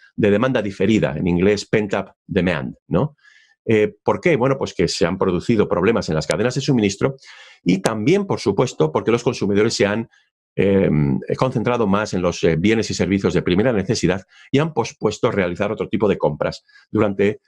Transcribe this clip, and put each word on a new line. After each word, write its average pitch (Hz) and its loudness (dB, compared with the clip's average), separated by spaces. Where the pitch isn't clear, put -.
de 104 4
demanda 117 2
diferida, 95 0
en 90 -2
inglés 95 2
pent-up 104 -2
demand, 85 -2
¿no? 98 -2
Eh, 107 2
¿por 101 0
qué? 170 2
Bueno, 135 0
pues - -6
que 85 0
se - -2
han 92 -2
producido 95 0
problemas 95 0
en 80 0
las 78 -2
cadenas 110 -2
de 139 -4
suministro 131 0
y 180 2
también, 147 0
por 113 -4
supuesto, 131 0
porque 110 -2
los 120 0
consumidores 107 0
se 101 2
han, 110 -2
eh, 98 2
concentrado 120 0
más 104 0
en 95 -4
los, 87 -2
eh, 82 4
bienes 104 0
y 98 -4
servicios 98 0
de 85 2
primera 101 0
necesidad 95 -2
y 135 2
han 156 -2
pospuesto 110 -2
realizar 98 -2
otro 95 -6
tipo 104 0
de 87 2
compras - -4
durante 104 0